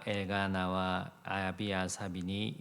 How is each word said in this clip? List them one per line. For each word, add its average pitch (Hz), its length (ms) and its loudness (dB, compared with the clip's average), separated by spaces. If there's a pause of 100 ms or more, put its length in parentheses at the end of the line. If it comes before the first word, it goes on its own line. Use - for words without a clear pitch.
엘가나와 95 1080 2 (120)
아비아삽이니, 95 1400 -2